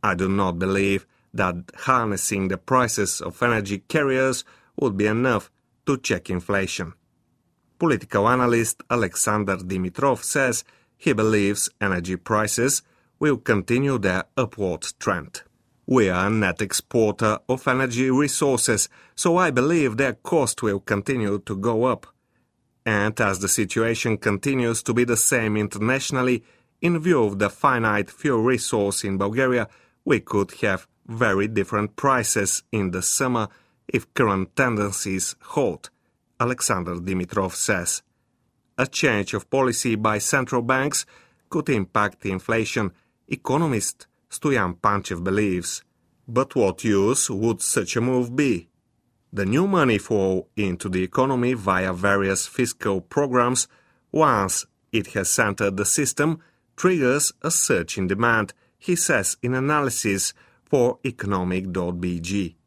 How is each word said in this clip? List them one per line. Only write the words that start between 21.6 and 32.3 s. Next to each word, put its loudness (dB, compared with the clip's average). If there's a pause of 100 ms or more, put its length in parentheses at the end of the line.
up. -2 (800)
And 0
as 2
the -2
situation 0
continues -2
to -2
be 4
the 0
same 0
internationally, 0 (360)
in 2
view 4
of 0
the 2
finite 0
fuel 0
resource 0
in -2
Bulgaria, 0 (360)
we 2
could -2 (120)
have -2 (200)
very 0
different -2
prices 0